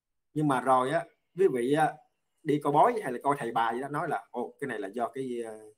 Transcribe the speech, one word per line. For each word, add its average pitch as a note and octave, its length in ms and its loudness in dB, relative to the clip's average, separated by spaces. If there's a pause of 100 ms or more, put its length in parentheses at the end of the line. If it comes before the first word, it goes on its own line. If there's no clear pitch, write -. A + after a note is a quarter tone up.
(340)
Nhưng D3+ 140 0
mà B2+ 120 2
rồi C3 300 4
á, E3+ 140 0 (340)
quý F#3+ 140 4
vị B2+ 200 0
á, F3+ 200 2 (500)
đi D3+ 220 0
coi C#3+ 80 0
bói G#3+ 300 4
hay B2+ 100 -6
là A#2+ 100 -6
coi C#3 160 2
thầy A#2 140 -4
bà A2+ 200 0
gì A#2+ 80 -4
đó C3+ 80 -8
nói D3+ 200 -4
là, A2 220 -6
"Ồ, A#2+ 300 -8
cái C3+ 80 -8
này A2+ 100 -8
là G2 100 -8
do A2+ 200 -4
cái, B2 360 -8
ờ, A2 140 -14 (200)